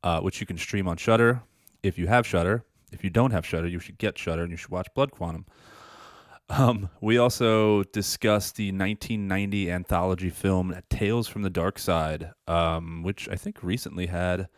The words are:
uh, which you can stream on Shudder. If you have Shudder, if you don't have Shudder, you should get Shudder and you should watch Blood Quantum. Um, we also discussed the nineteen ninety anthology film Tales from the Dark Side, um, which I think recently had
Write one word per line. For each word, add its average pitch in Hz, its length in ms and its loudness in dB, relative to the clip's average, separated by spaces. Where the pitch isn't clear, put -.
uh, 85 160 2
which 92 220 -4
you 107 40 -6
can 85 120 -8
stream 95 320 -4
on 85 80 -2
Shudder. 117 440 4
If 98 140 0
you 87 100 -2
have 120 200 4
Shudder, 95 380 0
if - 100 -14
you 98 80 -2
don't 120 220 4
have 85 140 0
Shudder, 85 220 -4
you 87 120 -4
should - 180 -16
get 104 200 -4
Shudder 82 240 -4
and 85 100 -4
you 85 60 -10
should - 140 -14
watch 90 220 -8
Blood 135 180 0
Quantum. 82 340 -8
Um, 117 400 4
we 110 180 4
also 110 680 4
discussed - 720 0
the 101 160 -2
nineteen 101 520 -4
ninety 98 460 0
anthology 90 580 0
film 92 480 0
Tales 110 400 0
from 104 140 -6
the 98 60 0
Dark 90 300 -2
Side, 78 520 -2
um, 82 560 0
which - 260 -6
I - 80 -4
think - 260 -10
recently 90 440 -4
had 90 500 -2